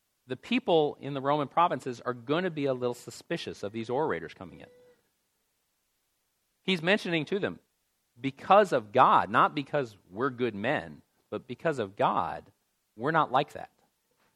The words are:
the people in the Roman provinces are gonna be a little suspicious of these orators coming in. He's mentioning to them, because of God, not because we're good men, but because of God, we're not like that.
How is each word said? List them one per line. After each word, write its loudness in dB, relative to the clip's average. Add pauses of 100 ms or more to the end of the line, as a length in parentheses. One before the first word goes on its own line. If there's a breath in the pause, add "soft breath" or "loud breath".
(280)
the -8
people 0
in -8
the -6
Roman 0
provinces 0
are -4
gonna -2
be -4
a 0
little -4
suspicious -10
of -6
these -8
orators -4
coming -16
in. -20 (2000)
He's 0
mentioning 0
to -2
them, -4 (600)
because 4
of 0
God, 6
not 4
because -4 (140)
we're -2
good -2
men, -4 (300)
but -8
because -4
of -6
God, 0 (520)
we're -4
not 2
like 0
that. -14 (640)